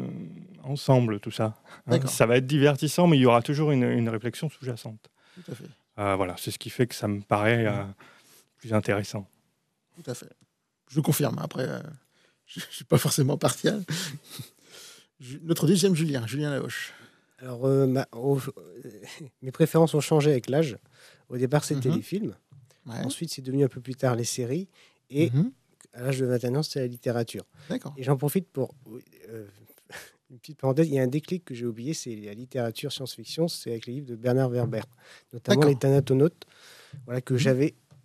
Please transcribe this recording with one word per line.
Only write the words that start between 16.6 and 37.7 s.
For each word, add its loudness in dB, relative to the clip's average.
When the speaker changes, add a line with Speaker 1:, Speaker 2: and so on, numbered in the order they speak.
Speaker 3:
Alors, -8
euh, 6
ma, 2
au, 0
euh, -2
<laughs> -18
mes -8
préférences 4
ont 4
changé 4
avec 2
l'âge. 0
Au -10
départ, 2
c'était -2
Speaker 2:
Mhm. 2
Speaker 3:
les -2
films. -6
Speaker 2:
Ouais. -12
Speaker 3:
Ensuite, -6
c'est -12
devenu 2
un 4
peu -10
plus -10
tard 0
les -2
séries. -4
Et 2
Speaker 2:
Mhm. 2
Speaker 3:
à -14
l'âge -2
de 0
vingt 2
et -2
un 0
ans, 0
c'était -6
la -2
littérature. -4
Speaker 2:
D'accord. -6
Speaker 3:
Et -10
j'en 2
profite -2
pour, -6
euh, -14
<laughs> -20
une -20
petite -20
parenthèse. 2
Il -4
y 2
a 4
un 2
déclic -4
que -12
j'ai -6
oublié, -6
c'est -10
la -14
littérature -6
science-fiction. -6
C'est -10
avec -8
les -8
livres -10
de -10
Bernard 2
Werber, -2
notamment 2
Speaker 2:
D'accord. 8
Speaker 3:
Les 4
Thanatonautes, 4
voilà, -6
que -2
Speaker 2:
Mhm. 2
Speaker 3:
j'avais 2